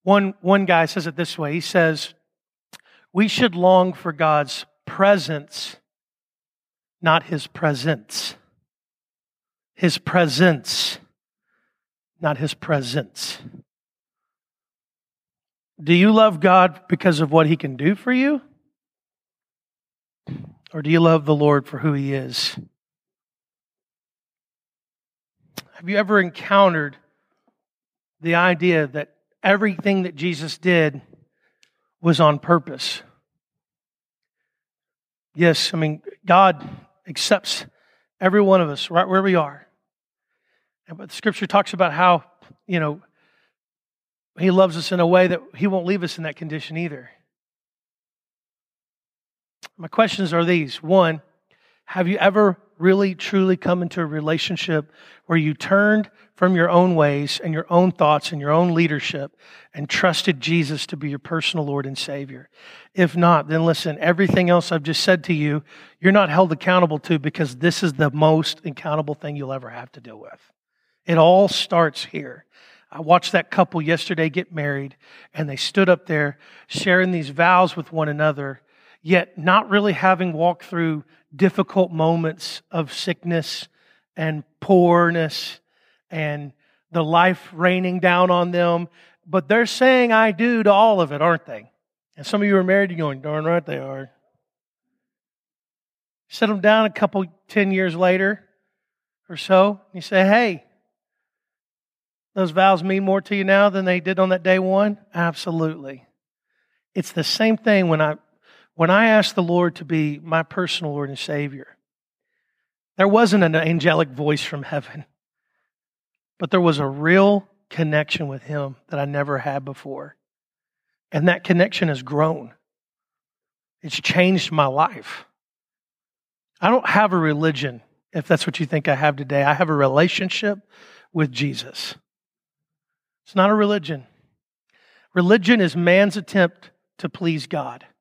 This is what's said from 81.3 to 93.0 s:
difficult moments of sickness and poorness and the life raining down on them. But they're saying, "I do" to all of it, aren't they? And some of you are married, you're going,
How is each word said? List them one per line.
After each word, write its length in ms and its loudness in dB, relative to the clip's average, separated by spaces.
difficult 560 0
moments 800 -2
of 200 -6
sickness 760 -6
and 280 -6
poorness 1000 2
and 440 -8
the 120 -2
life 500 0
raining 460 -2
down 320 2
on 180 0
them. 380 -2
But 200 -4
they're 200 2
saying, 440 2
"I 200 4
do" 320 0
to 80 6
all 300 4
of 100 -2
it, 100 -4
aren't 240 0
they? 260 -18
And 80 -16
some 160 -2
of 60 0
you 100 4
are 60 2
married, 260 2
you're 80 -10
going, 240 -6